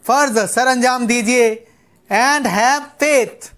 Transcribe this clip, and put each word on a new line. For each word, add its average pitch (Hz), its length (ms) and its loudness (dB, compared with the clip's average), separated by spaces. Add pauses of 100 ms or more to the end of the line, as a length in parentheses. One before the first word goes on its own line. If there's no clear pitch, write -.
फ़र्ज 262 320 0 (120)
सर 247 160 0
अंजाम 247 400 0
दीजिए। 226 560 0 (480)
And 269 360 0
have 240 360 0 (160)
faith 285 600 -2